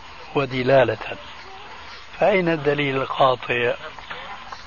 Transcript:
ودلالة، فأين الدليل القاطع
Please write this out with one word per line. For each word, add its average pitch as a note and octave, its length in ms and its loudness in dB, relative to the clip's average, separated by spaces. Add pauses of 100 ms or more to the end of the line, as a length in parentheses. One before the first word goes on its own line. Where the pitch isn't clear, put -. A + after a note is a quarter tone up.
(360)
ودلالة، B2+ 840 2 (1040)
فأين F3+ 300 4
الدليل D3 480 2
القاطع B2+ 760 2 (920)